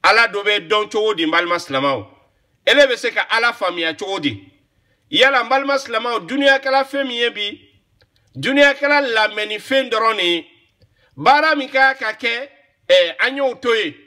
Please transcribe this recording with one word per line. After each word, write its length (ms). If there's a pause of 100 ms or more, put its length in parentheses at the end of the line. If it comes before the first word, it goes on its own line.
Ala 260
dɔ 160
bɛ 240
dɔn 220
cogo 240
di, 120
n 40
balima 280
silamɛw? 480 (600)
Ele 200
bɛ 100
se 140
ka 200
Ala 220
faamuya 460
cogo 220
di? 320 (580)
Yala, 320
n 60
balima 300
silamɛw, 480
duniyakɛla 580
fɛn 220
min 100
ye 140
bi, 300 (760)
duniyakɛla 640 (140)
lamɛnni 440
fɛn 320
dɔrɔn 260
de 80
ye. 220 (720)
Baara 400
min 120
ka 260
ka 180
kɛ, 360 (400)
eh, 320
an 160
y'o 180
to 200
ye. 220 (100)